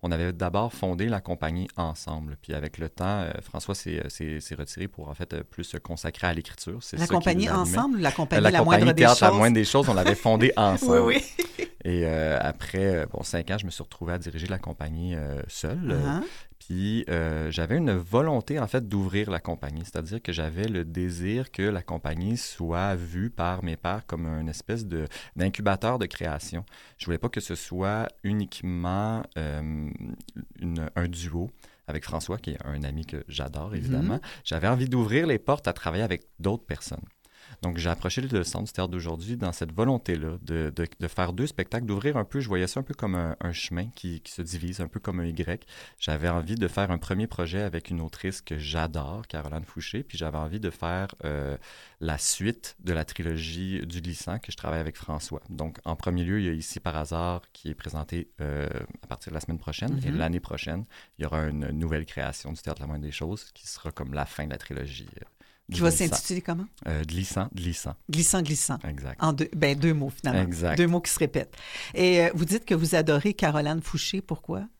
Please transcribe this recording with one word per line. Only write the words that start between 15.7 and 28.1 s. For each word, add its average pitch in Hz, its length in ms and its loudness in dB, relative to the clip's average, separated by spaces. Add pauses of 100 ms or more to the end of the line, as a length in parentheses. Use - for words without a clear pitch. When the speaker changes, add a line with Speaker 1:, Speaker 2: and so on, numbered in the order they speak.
Speaker 1:
Euh, - 40 2
Speaker 2:
Uh-huh. 143 280 0 (360)
Speaker 1:
puis, 101 500 -2
euh, 80 420 0
j'avais 85 260 0
une 156 140 2
volonté, 120 680 2
en 120 60 0
fait, 117 220 0
d'ouvrir 101 420 2
la 85 100 0
compagnie. 78 440 -4
C'est-à-dire 85 380 -4
que - 120 -6
j'avais 82 340 -2
le 92 160 0
désir 90 680 -2
que - 100 -4
la 101 220 0
compagnie 85 540 -2
soit 87 580 -2
vue 87 340 -4
par 90 340 -2
mes 82 140 -2
pairs 98 300 -4
comme 82 180 -4
une 78 240 -2
espèce 110 380 -6
de, 82 180 -2 (300)
d'incubateur 101 640 2
de 98 80 0
création. 82 580 -4 (320)
Je - 80 -12
voulais 85 140 -2
pas 113 100 -2
que - 120 -2
ce - 120 -6
soit 95 540 -2 (420)